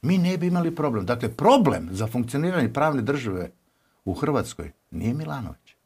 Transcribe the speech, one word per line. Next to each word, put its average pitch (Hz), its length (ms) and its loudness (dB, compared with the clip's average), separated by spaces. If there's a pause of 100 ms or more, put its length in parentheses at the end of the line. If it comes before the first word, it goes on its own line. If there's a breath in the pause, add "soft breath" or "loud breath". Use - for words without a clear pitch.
mi 180 160 2
ne 180 200 2
bi 170 100 0
imali 175 280 0
problem. 117 300 0
Dakle, 117 260 -2
problem 143 600 4
za 104 160 -4
funkcioniranje 139 600 0
pravne 143 320 0
države 107 480 -2 (560)
u 95 80 -2
Hrvatskoj 107 580 -2 (200)
nije 107 220 -2
Milanović. 143 640 -10 (100)